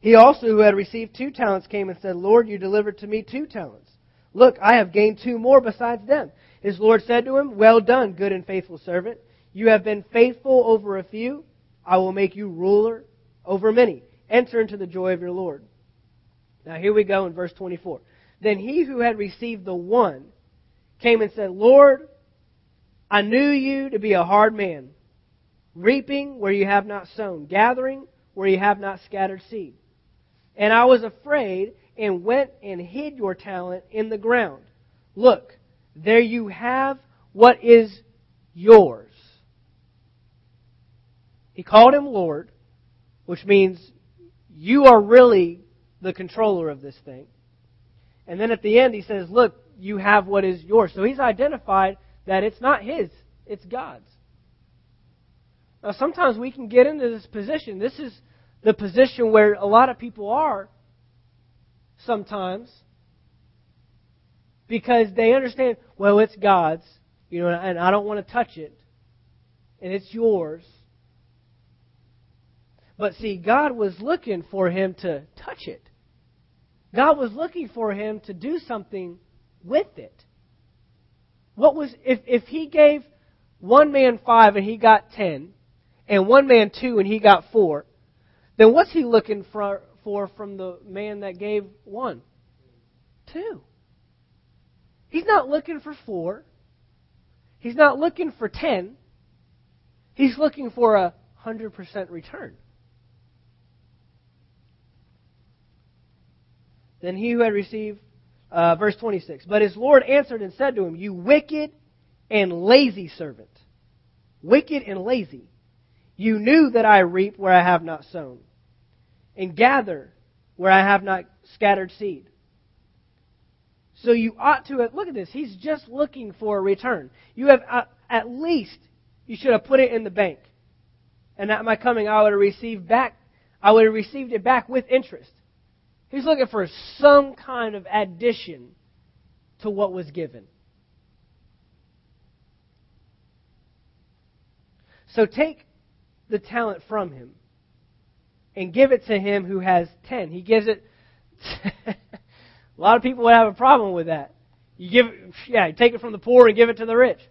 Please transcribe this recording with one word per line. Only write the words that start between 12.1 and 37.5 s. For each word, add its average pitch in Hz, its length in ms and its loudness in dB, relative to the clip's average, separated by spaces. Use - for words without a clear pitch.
make 196 220 -4
you 202 140 -12
ruler 202 560 -2
over 196 280 -2
many. 220 300 0
Enter 233 320 0
into 208 160 -4
the 190 120 -12
joy 185 240 -4
of 175 80 -6
your 180 120 -10
Lord.'" 175 320 -10
Now 160 100 -16
here 190 160 -2
we 208 120 2
go 196 220 -2
in 175 60 -10
verse 170 200 -10
twenty-four. 175 480 -14
"Then 208 180 -2
he 269 240 -4
who 262 180 -6
had 233 180 -2
received 202 460 -10
the 185 100 -10
one 175 580 -4
came 233 240 2
and 208 100 -4
said, 202 200 -8
'Lord, 269 560 6
I 202 140 0
knew 254 280 0
you 269 400 -4
to 214 100 -6
be 202 140 0
a 175 100 0
hard 208 280 2
man, 165 420 -10
reaping 277 640 -4
where 196 120 -2
you 196 140 -2
have 202 200 0
not 202 220 -12
sown, 180 380 -12
gathering 254 600 -2
where 196 140 -4
you 190 100 2
have 202 220 0
not 196 200 -10
scattered 190 480 -8
seed. 190 260 -16
And 208 160 0
I 233 140 4
was 254 180 4
afraid 220 680 -6
and 190 280 -6
went 262 260 0
and 196 160 -14
hid 262 380 -12
your 196 180 -6
talent 185 560 -12
in 220 200 -8
the 220 80 -8
ground. 214 440 -4
Look, 220 420 2
there 208 240 2
you 233 280 -2
have 254 500 -6
what 233 320 6